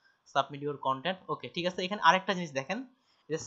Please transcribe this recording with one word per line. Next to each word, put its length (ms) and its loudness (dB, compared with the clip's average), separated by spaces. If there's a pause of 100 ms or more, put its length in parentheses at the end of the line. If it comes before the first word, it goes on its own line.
(340)
Submit 340 0
your 100 -4 (100)
content। 300 -2 (160)
ওকে, 220 -6
ঠিক 140 -2
আছে। 160 -4
এখানে 220 -6
আরেকটা 300 6
জিনিস 220 -4
দেখেন, 180 -4 (500)
এই 60 -8
যে 140 -2